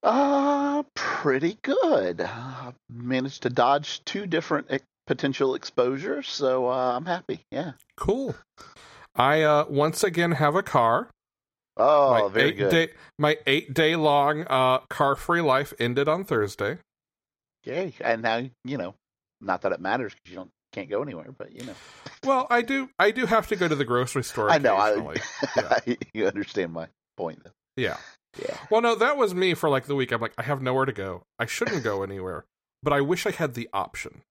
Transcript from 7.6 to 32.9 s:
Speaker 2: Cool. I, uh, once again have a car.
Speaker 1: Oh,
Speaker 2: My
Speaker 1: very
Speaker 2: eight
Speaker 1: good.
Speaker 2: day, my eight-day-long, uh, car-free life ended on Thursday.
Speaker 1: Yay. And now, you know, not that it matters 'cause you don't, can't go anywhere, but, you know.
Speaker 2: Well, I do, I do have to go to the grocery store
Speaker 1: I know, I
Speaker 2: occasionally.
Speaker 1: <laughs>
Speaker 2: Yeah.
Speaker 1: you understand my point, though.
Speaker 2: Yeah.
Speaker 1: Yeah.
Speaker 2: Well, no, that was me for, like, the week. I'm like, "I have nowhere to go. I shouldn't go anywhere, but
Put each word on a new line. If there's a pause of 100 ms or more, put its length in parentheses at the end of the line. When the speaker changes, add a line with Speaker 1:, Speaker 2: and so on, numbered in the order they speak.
Speaker 2:
Cool. (800)
I,
uh,
once
again
have
a
car. (680)
Speaker 1:
Oh,
Speaker 2:
My
Speaker 1:
very
Speaker 2:
eight
Speaker 1:
good.
Speaker 2:
day, (280)
my (100)
eight-day-long,
uh, (100)
car-free
life
ended
on
Thursday. (880)
Speaker 1:
Yay.
And
now, (200)
you
know, (480)
not
that
it
matters
'cause
you
don't, (220)
can't
go
anywhere,
but,
you
know. (500)
Speaker 2:
Well,
I
do,
I
do
have
to
go
to
the
grocery
store
Speaker 1:
I
know,
I
Speaker 2:
occasionally. (380)
Speaker 1:
<laughs>
Speaker 2:
Yeah. (180)
Speaker 1:
you
understand
my (300)
point,
though. (240)
Speaker 2:
Yeah. (440)
Speaker 1:
Yeah. (120)
Speaker 2:
Well,
no,
that
was
me
for,
like,
the
week.
I'm
like,
"I
have
nowhere
to
go. (140)
I
shouldn't
go
anywhere, (360)
but